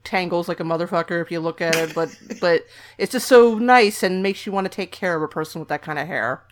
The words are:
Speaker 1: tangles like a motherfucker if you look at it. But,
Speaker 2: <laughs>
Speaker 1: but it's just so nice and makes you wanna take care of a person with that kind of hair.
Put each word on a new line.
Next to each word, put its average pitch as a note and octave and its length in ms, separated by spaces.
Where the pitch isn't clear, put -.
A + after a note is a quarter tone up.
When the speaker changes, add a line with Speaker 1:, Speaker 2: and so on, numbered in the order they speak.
Speaker 1:
tangles F3 460
like E3+ 120
a - 20
motherfucker E3+ 580
if E3 100
you E3+ 100
look E3 200
at E3 160
it. D#3+ 180
But, E3 220
Speaker 2:
<laughs> A3 120
Speaker 1:
but E3+ 240
it's - 160
just B3+ 160
so A#3 300
nice A#3+ 440
and F#3 200
makes G3 240
you G#3 60
wanna F#3+ 180
take F#3+ 220
care F3+ 220
of D#3 80
a D3+ 60
person D#3 320
with D3+ 80
that D3 140
kind D3+ 160
of D3 80
hair. B2 460